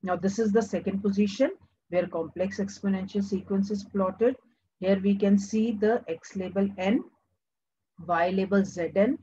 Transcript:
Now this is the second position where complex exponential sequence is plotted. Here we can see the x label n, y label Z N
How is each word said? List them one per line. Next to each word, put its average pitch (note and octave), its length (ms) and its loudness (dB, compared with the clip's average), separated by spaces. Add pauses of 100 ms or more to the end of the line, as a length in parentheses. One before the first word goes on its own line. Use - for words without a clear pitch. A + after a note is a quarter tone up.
Now F3+ 140 -2
this F#3+ 220 -2
is A3 140 2
the A3 100 4
second G3 400 -4
position G#3 500 2 (360)
where F3 180 0
complex F3 520 -4
exponential G3 680 -2
sequence G3 460 -2
is G3+ 140 -4
plotted. G3 520 0 (440)
Here F#3+ 200 2
we G3+ 140 2
can G3 240 4
see A3 340 0
the G#3+ 360 0
x - 280 -10
label F#3+ 320 -2 (100)
n, G#3 240 0 (1040)
y F3 240 2
label F#3+ 340 2
Z E3+ 300 -4
N A3+ 280 4